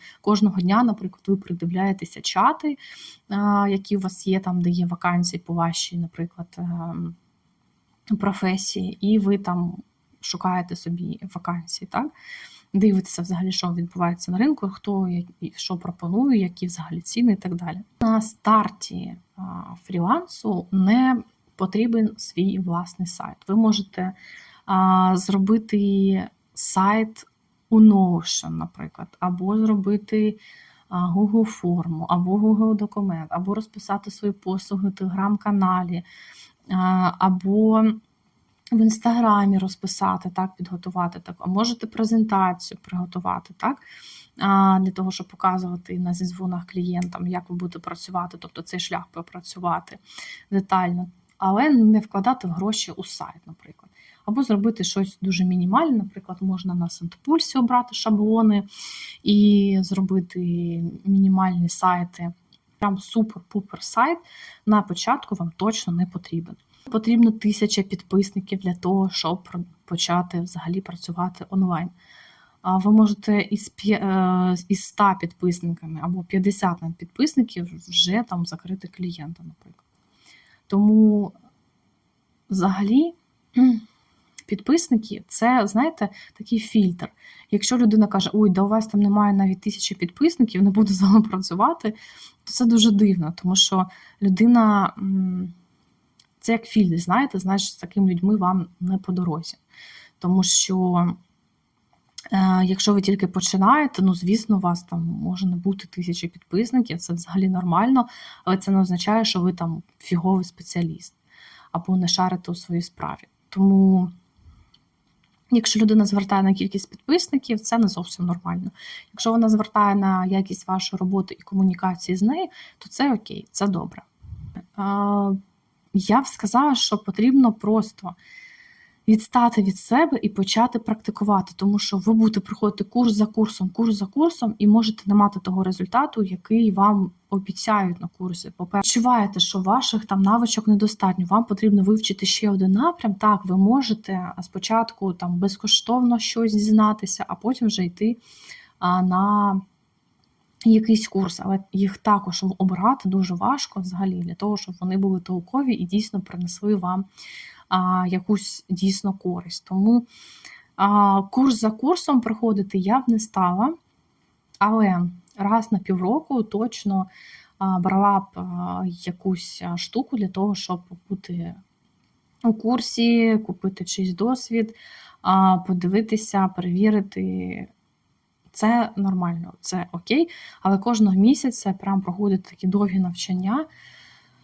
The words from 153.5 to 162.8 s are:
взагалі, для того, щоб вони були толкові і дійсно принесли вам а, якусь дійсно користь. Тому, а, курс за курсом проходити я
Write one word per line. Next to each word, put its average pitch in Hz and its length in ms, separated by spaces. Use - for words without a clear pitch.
взагалі, 185 400
для 170 160
того, 208 220
щоб 185 240
вони 185 160
були 190 220
толкові 185 540
і 180 120
дійсно 202 360
принесли 185 540
вам 185 300
а, 185 380
якусь 190 600
дійсно 190 440
користь. 180 540
Тому, 220 400
а, 202 460
курс 247 380
за 220 120
курсом 277 500
проходити 208 560
я 202 220